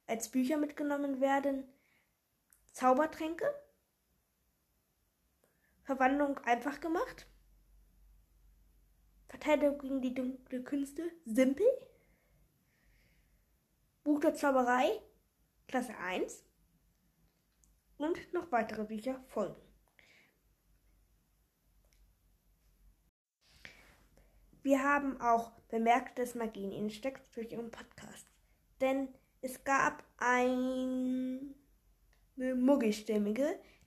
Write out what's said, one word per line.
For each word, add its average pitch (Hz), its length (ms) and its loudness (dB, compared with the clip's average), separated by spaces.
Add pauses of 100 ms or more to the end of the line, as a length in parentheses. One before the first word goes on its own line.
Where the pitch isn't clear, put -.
als 226 220 -6
Bücher 262 280 0
mitgenommen 285 640 -2
werden 269 440 0 (1040)
Zaubertränke, 311 720 2 (2500)
Verwandlung 277 560 2
einfach 240 400 -2
gemacht, 339 480 -4 (2000)
Verteidigung 285 520 2
gegen 269 220 -4
die 254 120 -2
dunkle 254 500 -6
Künste, 285 480 -6 (140)
simpel, 262 400 2 (2500)
Buch 294 160 4
der 302 140 4
Zauberei, 262 680 2 (680)
Klasse 247 300 -4
eins 185 460 -6 (1500)
und 311 360 -6
noch 349 180 -6
weitere 220 340 -2
Bücher 220 420 -8
folgen. 185 340 -6 (4000)
Wir 269 180 4
haben 277 380 2
auch 233 320 2 (160)
bemerkt, 233 520 2
dass 240 160 -4
Magie 220 280 -6
in 196 80 -6
Ihnen 214 180 -6
steckt - 460 -10
durch 233 160 -10
Ihren 233 200 -8
Podcast. - 560 -18 (540)
Denn 269 280 0 (320)
es 254 220 -10
gab 269 400 2 (140)
eine 254 1200 0 (960)
Muggelstimmige, 254 1200 2 (280)